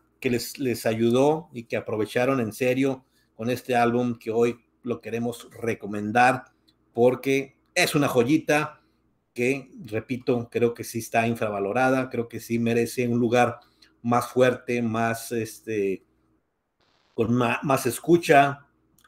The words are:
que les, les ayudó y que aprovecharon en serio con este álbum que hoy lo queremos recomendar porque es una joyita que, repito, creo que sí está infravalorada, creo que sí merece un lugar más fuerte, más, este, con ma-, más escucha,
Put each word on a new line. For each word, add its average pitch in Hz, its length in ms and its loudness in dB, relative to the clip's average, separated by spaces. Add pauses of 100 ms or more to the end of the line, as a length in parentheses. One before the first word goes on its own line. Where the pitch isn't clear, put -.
(200)
que 127 100 -2
les, - 280 -4
les 120 280 -2
ayudó 123 680 2
y 120 120 -12
que - 120 -6
aprovecharon 120 640 -2
en 107 120 -4
serio 131 520 0 (300)
con 113 160 -6
este 123 240 -4
álbum 120 440 2
que 113 120 -10
hoy 117 340 0 (180)
lo 113 180 -6
queremos 117 500 -8
recomendar 110 960 -2 (480)
porque 131 640 0 (180)
es 175 200 2
una 143 140 2
joyita 151 720 0 (540)
que, 127 360 -2 (140)
repito, 117 680 -4
creo 117 220 2
que 113 100 -10
sí 113 180 -8
está 113 280 0
infravalorada, 117 800 0
creo 117 180 -6
que 113 140 -12
sí 117 180 -4
merece 117 480 0
un 120 120 0
lugar 120 420 2 (420)
más 120 260 0
fuerte, 123 520 2
más, 113 500 -4
este, 110 720 -4 (1120)
con 113 220 0
ma-, 123 280 0
más 135 220 0
escucha, 143 840 2 (420)